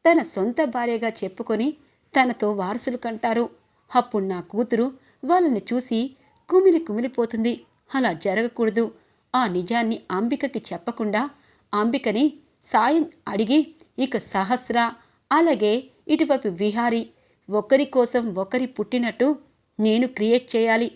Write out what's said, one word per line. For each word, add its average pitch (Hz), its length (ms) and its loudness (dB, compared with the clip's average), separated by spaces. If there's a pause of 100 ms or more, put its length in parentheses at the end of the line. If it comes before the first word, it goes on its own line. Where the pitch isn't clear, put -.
తన 330 160 6
సొంత 240 420 -2
భార్యగా 233 460 -2 (140)
చెప్పుకొని 226 500 -4 (400)
తనతో 247 380 0
వారసులు 214 460 -4
కంటారు. 233 520 -2 (460)
అప్పుడు 240 300 0
నా 190 160 -4
కూతురు 240 500 -2 (340)
వాళ్ళని 311 360 2 (120)
చూసి 247 260 -2 (500)
కుమిలి 359 300 6
కుమిలిపోతుంది. 233 760 -4 (420)
అలా 247 180 0
జరగకూడదు." 220 720 -2 (500)
ఆ 254 120 2
నిజాన్ని 220 500 -2 (140)
అంబికకి 233 480 -2
చెప్పకుండా 214 680 -4 (440)
అంబికని 233 600 0 (300)
సాయం 277 420 2 (220)
అడిగి 214 320 2 (400)
ఇక 262 180 -2
సహస్ర 220 600 -2 (540)
అలాగే 262 520 2 (240)
ఇటువైపు 277 400 2
విహారి 220 600 -2 (420)
ఒకరి 214 360 2
కోసం 240 480 0
ఒకరి 196 320 -2
పుట్టినట్టు 240 640 -2 (520)
నేను 220 280 2
క్రియేట్ 240 480 0
చేయాలి 226 400 0